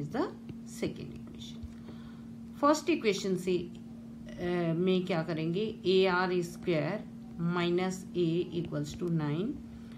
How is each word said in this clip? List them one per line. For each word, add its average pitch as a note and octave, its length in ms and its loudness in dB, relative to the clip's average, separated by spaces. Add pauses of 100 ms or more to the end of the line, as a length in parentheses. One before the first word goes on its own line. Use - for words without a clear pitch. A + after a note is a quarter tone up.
is D3 60 -4 (100)
the E4 80 2 (540)
second - 300 -4 (100)
equation। - 400 -12 (1000)
फर्स्ट D4+ 280 6
इक्वेशन G3+ 460 2
से, F3+ 220 2
अ, - 1200 -4
में F#3 280 4
क्या E3+ 180 2
करेंगे, E3 400 0 (220)
ए F#3+ 200 8
आर F3+ 360 4
स्क्वायर E3+ 640 0 (520)
minus F3 400 2 (220)
a F3 120 4 (320)
equals D3 300 -4 (100)
to F3 60 0 (140)
nine D#3 280 0 (480)